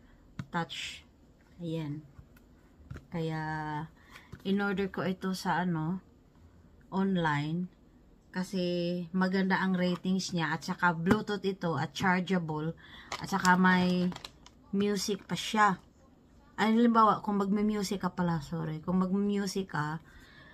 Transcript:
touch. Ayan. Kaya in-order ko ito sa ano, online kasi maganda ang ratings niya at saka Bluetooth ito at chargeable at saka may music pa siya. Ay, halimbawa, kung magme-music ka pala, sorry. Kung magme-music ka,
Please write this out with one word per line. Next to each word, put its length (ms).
touch. 480
Ayan. 480
Kaya 320
in-order 480
ko 160
ito 320
sa 240
ano, 400
online 800
kasi 800
maganda 480
ang 160
ratings 560
niya 240
at 80
saka 320
Bluetooth 480
ito 320
at 160
chargeable 800
at 80
saka 320
may 480
music 560
pa 80
siya. 400
Ay, 160
halimbawa, 480
kung 160
magme-music 640
ka 160
pala, 240
sorry. 400
Kung 240
magme-music 720
ka, 240